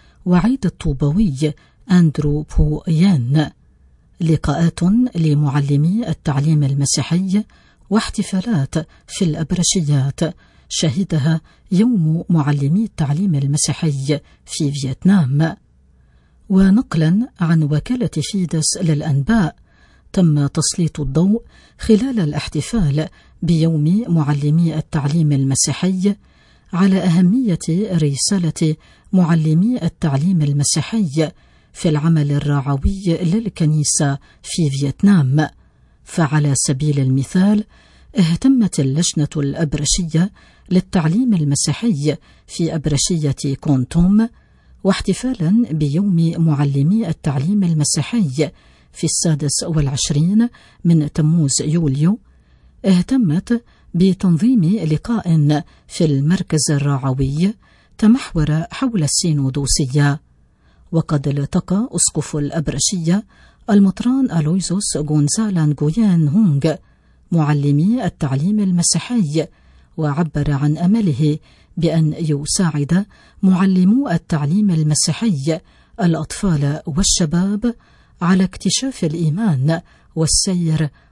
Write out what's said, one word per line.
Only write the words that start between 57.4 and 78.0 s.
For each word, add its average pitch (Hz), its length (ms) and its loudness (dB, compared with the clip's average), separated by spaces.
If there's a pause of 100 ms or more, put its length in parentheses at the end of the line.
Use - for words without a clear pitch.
تمحور 165 720 2
حول 233 320 -2
السينودوسية. 143 1160 0 (720)
وقد 151 360 -2
التقى 175 640 -2
أسقف - 440 -4
الأبرشية 156 880 -2 (460)
المطران 240 600 2
ألويزوس 170 640 -2
غونزالا 151 840 0
غويان 165 480 2
هونغ 160 460 2 (580)
معلمي 151 720 2
التعليم 160 560 -2
المسيحي، 170 840 0 (500)
وعبر 147 540 -2
عن 147 280 0
أمله 160 600 0 (380)
بأن 160 420 0
يساعد 151 880 -2 (360)
معلمو 190 680 2
التعليم 165 600 0
المسيحي 156 920 -2 (400)
الأطفال 156 840 -2
والشباب 190 880 -2 (480)